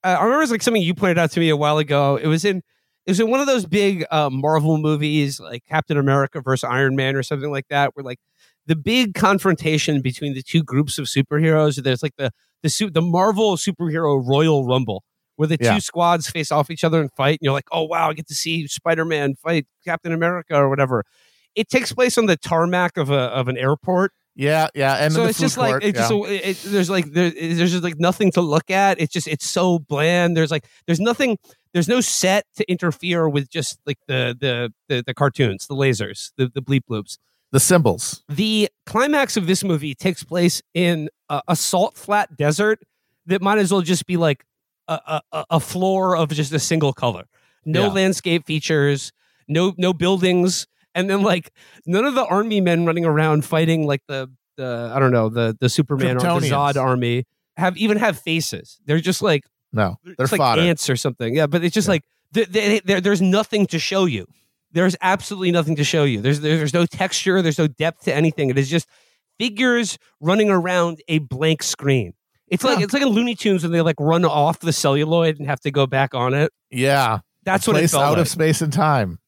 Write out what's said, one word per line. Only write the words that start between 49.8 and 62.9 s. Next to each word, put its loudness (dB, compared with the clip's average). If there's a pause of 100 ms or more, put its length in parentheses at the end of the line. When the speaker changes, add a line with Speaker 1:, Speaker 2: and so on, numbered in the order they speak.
Speaker 1:
buildings. 0 (280)
And -2
then, 0
like, 0 (340)
none 0
of 0
the 0
army 0
men 2
running 0
around 2
fighting, 0
like, -2
the, -8 (280)
the, -6
I -2
don't 4
know, 2
the, -2
the 2
Superman 0
or 0
the 2
Speaker 2:
Kryptonians. 0
Speaker 1:
Zod -2
army 0 (300)
have, -2
even 2
have 0
faces. -6
They're 0
just, -2
like, 0 (260)
Speaker 2:
No, 0
Speaker 1:
they're -20
Speaker 2:
they're -2
Speaker 1:
just, 0
like, 0
Speaker 2:
fodder. 4
Speaker 1:
ants 0
or 2
something. -4
Yeah, 2
but 0
it's -2
just 0
Speaker 2:
Yeah. 0
Speaker 1:
like, -2 (300)
th-, -2
th-, 0
there, 0